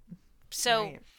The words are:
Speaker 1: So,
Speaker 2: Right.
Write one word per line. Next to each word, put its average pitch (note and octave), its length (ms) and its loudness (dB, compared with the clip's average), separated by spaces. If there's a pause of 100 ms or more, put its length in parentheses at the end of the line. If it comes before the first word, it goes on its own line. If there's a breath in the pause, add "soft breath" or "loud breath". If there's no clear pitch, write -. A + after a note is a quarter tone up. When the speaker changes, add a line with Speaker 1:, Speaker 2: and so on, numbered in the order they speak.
(500)
Speaker 1:
So, A3+ 320 2
Speaker 2:
Right. E3+ 200 -8 (160 loud breath)